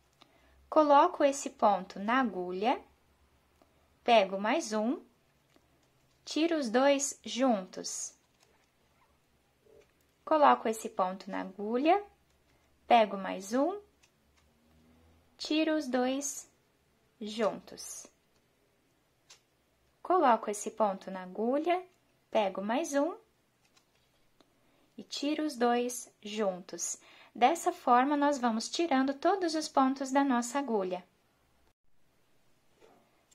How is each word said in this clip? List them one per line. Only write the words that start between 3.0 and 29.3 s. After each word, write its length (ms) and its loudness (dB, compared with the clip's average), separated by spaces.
pego 340 4
mais 360 -4
um, 260 -2
tiro 360 -2
os 100 -2
dois 560 2
juntos. 920 -4
Coloco 420 4
esse 220 -4
ponto 400 -4
na 100 -6
agulha, 640 0
pego 300 4
mais 380 -8
um, 260 0
tiro 360 0
os 140 -2
dois 580 -4
juntos. 920 -6
Coloco 400 2
esse 220 -8
ponto 360 -2
na 140 -10
agulha, 580 -2
pego 280 -2
mais 340 -4
um 200 0
e 60 -18
tiro 400 -4
os 120 -6
dois 640 -2
juntos. 800 -6
Dessa 380 2
forma, 460 2
nós 200 2
vamos 320 -2
tirando 460 0
todos 400 0